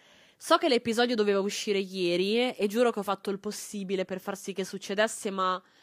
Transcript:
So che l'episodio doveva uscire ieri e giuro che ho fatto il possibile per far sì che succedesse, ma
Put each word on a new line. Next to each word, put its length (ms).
So 200
che 120
l'episodio 460
doveva 240
uscire 400
ieri 720
e 160
giuro 240
che 80
ho 60
fatto 260
il 80
possibile 680
per 140
far 180
sì 160
che 120
succedesse, 680
ma 320